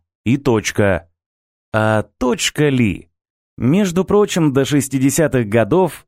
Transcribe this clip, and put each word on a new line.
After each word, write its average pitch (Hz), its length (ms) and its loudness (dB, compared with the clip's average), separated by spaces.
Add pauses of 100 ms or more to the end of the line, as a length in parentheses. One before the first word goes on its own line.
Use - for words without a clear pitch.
(260)
И 123 120 2
точка. 104 720 -2 (640)
А 110 300 0 (140)
точка 196 520 -2
ли? 123 400 -2 (480)
Между 180 480 0
прочим, 190 480 2
до 135 100 2
шестидесятых 135 840 0
годов 117 580 0